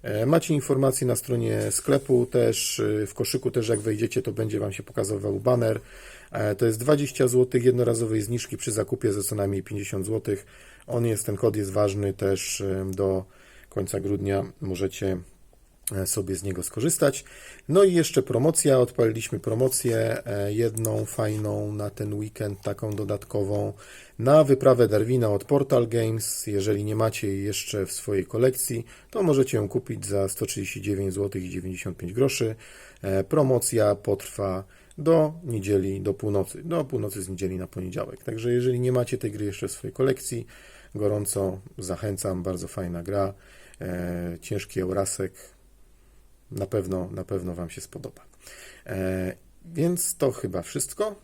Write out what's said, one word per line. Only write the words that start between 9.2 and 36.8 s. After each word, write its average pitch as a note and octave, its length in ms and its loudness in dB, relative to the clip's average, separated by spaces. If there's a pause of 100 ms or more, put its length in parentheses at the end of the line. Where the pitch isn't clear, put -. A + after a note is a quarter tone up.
co G#2+ 120 -2
najmniej G2 280 0
pięćdziesiąt G2+ 420 -6
złotych. G#2+ 400 -2 (420)
On A#2 180 0
jest, A2 200 0
ten G#2 100 -2
kod G#2+ 200 2
jest G2+ 160 -2
ważny G2+ 420 2
też, G2 480 -2
e, F#2+ 300 -2
do F#2+ 340 0 (440)
końca G2 300 -4
grudnia. G2 520 0 (100)
Możecie, F#2+ 560 -2 (760)
e, F#2+ 160 -2
sobie F#2+ 280 -2
z F2+ 80 -10
niego F2 200 -4
skorzystać. C#3 600 0 (440)
No F#3 140 8
i F#3+ 100 6
jeszcze D#3 300 4
promocja, C3+ 560 4
odpaliliśmy A2+ 600 2
promocję, A2+ 840 0
e, G2+ 280 -2
jedną A2 520 0
fajną G#2 680 -2
na G#2 160 -4
ten G#2 240 -6
weekend, G#2 480 -6
taką G#2 340 -4
dodatkową, G2+ 760 -2 (460)
na C#3+ 240 8
wyprawę C3 440 6
Darwina A2 420 2
od G2+ 140 0
Portal C3+ 440 2
Games. A2 600 -2
Jeżeli G2+ 360 0
nie G#2+ 120 -2
macie A2 320 0
jej G2 160 -2
jeszcze G2+ 420 -4
w - 60 -10
swojej G2 340 -2
kolekcji, A#2+ 600 0 (260)
to G#3 120 -2
możecie C3+ 340 4
ją G#2 120 0
kupić G#2+ 360 -4
za G2 240 0
sto - 160 -4
trzydzieści G2+ 360 -6
dziewięć G2 320 -2
złotych G2 300 -4
i F2+ 60 -8
dziewięćdziesiąt F#2 480 -8
pięć F2 160 -8
groszy. A#2+ 420 0 (460)
E, G2 220 0
promocja A#2+ 720 4
potrwa G2 680 -4 (340)
do D#3 360 4 (100)
niedzieli, G2 580 0
do G2 120 0
północy, G2+ 500 -2
do E3 220 -2